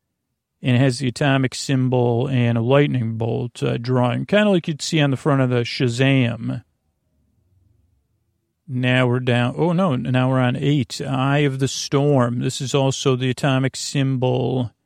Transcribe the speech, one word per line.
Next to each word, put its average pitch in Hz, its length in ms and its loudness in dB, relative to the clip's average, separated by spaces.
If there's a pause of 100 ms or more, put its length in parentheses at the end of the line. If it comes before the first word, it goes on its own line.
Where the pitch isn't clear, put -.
(600)
and 127 140 2
it - 20 4
has 131 220 2
the 135 80 -4
atomic 135 480 0
symbol 127 720 0
and 120 320 0
a - 20 0
lightning 127 560 2
bolt, 120 460 -6
uh, 127 160 -2
drawing, 123 480 0
kinda 208 240 2
like 175 160 0
you'd 156 160 -6
see 160 180 0
on 143 80 2
the 131 80 0
front 139 240 2
of 127 80 2
the 123 120 0
Shazam. 123 1000 0 (2000)
Now 127 400 2
we're 123 120 0
down, 123 380 0
oh 160 140 0
no, 170 240 2
now 127 340 0
we're 131 100 2
on 127 180 2
eight, 143 440 -2
Eye 135 380 0
of 135 180 0
the 135 100 0
Storm. 135 720 0
This 135 240 -4
is 131 140 -2
also 135 400 0
the 127 160 -2
atomic 131 440 0
symbol. 127 960 -2 (140)